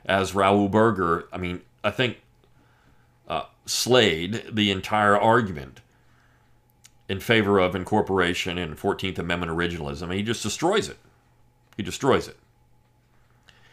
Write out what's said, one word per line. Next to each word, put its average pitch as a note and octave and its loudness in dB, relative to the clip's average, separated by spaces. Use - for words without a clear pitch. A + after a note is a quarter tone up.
As F#2 0
Raoul G2 4
Berger, F#2 2
I - -12
mean, F2+ -6
I G#2 0
think, A#2+ -4
uh, D#2+ -6
slayed G#2 2
the G#2 0
entire G2+ 2
argument G2+ 0
in G2 -6
favor G2+ 4
of F2+ 2
incorporation F2+ 0
and D#2+ -8
Fourteenth F#2+ -4
Amendment E2+ -4
originalism. E2 -4
And E2+ -6
he G#2 -2
just A2 -4
destroys D3+ -2
it. - -16
He G#2+ -8
destroys F#2+ -2
it. - -18